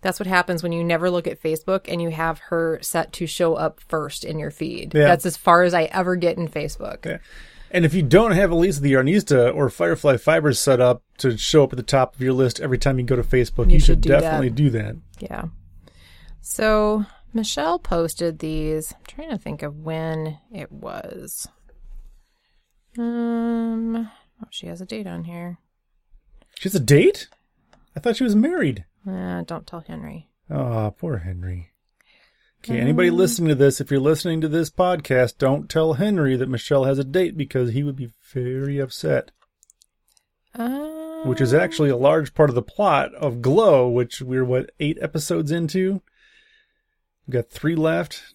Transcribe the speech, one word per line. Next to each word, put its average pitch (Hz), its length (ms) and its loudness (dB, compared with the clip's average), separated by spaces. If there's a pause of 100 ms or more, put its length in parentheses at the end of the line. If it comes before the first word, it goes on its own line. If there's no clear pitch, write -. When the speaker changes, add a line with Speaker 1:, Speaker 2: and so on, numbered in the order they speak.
Speaker 1:
that's 185 180 -4
what 190 80 -6
happens 180 360 0
when 170 80 -4
you 170 120 -4
never 170 260 0
look 175 180 -2
at - 140 -8
Facebook 165 460 -4
and 170 140 -6
you 165 80 -4
have 160 300 -4 (100)
her 165 320 -2
set - 320 -4
to 175 140 -6
show 165 280 0
up 156 320 -4
first 151 360 -6
in - 160 -8
your 147 120 -8
feed. - 420 -10
Speaker 2:
Yeah. 151 120 8
Speaker 1:
That's 175 200 4
as 170 120 -4
far 175 260 6
as 175 100 4
I 170 120 2
ever 180 300 -2
get 170 220 0
in 170 100 -4
Facebook. - 580 -10
Speaker 2:
Yeah. 165 120 -8 (540)
And 175 140 2
if 151 100 2
you 185 80 2
don't 190 300 6
have 180 180 4
Elisa 170 300 2
the 139 120 2
Yarnista 135 600 4
or 143 140 0
Firefly 156 480 2
Fibers 151 420 2
set 131 200 4
up 123 220 4 (160)
to 123 200 0
show 151 260 6
up 135 100 0
at 123 40 -8
the 123 60 -8
top 131 300 0
of 131 80 -10
your 131 120 2
list 127 260 2
every 127 180 -2
time 131 220 0
you 123 60 -2
go 127 100 0
to 120 80 0
Facebook, 120 440 2
Speaker 1:
You - 60 12
Speaker 2:
you 139 60 12
Speaker 1:
should 147 60 8
Speaker 2:
should - 160 8
Speaker 1:
do - 80 2
that. 139 120 6
Speaker 2:
definitely 156 300 0
do 139 200 2
that. 110 240 -4 (240)
Speaker 1:
Yeah. - 260 -12 (960)
So 214 640 0 (280)
Michelle 285 460 -2
posted 165 600 -4
these. 156 540 -4
I'm - 140 -20
trying 320 240 -14
to 214 80 -6
think - 240 -12
of 147 160 -10
when 160 580 -6 (140)
it 180 200 -16
was. - 760 -14 (1500)
Um, 233 1120 -4 (320)
oh, 208 100 -16
she - 160 -12
has 170 140 -12
a 185 40 -14
date 214 220 -10
on 170 160 -10
here. 170 340 -12 (1000)
Speaker 2:
She 190 100 -4
has 190 60 -6
a 180 40 0
date? 147 480 4 (680)
I 156 40 -12
thought 233 180 -2
she 262 60 -2
was 220 120 2
married. 214 500 0 (220)
Speaker 1:
Uh, 180 340 -8
don't 165 260 -12
tell 165 180 -16
Henry. 160 440 -16 (200)
Speaker 2:
Oh, 117 480 -4
poor 160 200 -6
Henry. 90 540 -10 (920)
Okay, 117 160 -2
anybody 156 300 4
Speaker 1:
Um, 170 80 0
Speaker 2:
listening 170 320 2
to 147 60 4
this, 139 260 4
if 131 100 -6
you're 139 80 2
listening 160 400 0
to 160 80 -2
this 156 220 -2
podcast, 147 680 0
don't 135 320 -2
tell 160 260 0
Henry 156 420 0
that 127 100 -2
Michelle 131 380 0
has 135 120 0
a 139 60 -2
date 165 320 -2
because 131 380 -2
he 139 100 -2
would 139 140 -4
be 117 140 -12 (220)
very 135 460 -6
upset. 139 520 -4 (1200)
Speaker 1:
Uh, 311 680 -8
Speaker 2:
Which 131 180 -2
is 123 120 0
actually 156 360 0
a 127 80 -2
large 143 360 2
part 147 160 4
of 120 60 -4
the 120 60 0
plot 147 540 0
of 120 260 -6
Glow, 139 480 4
which 123 320 -2
we're, 131 240 -2
what, 123 340 -2
eight 151 220 -4
episodes 156 500 -4
into? 185 500 -2 (1300)
We've 127 60 -12
got 120 160 -2
three 160 260 -2
left. 160 460 -2 (140)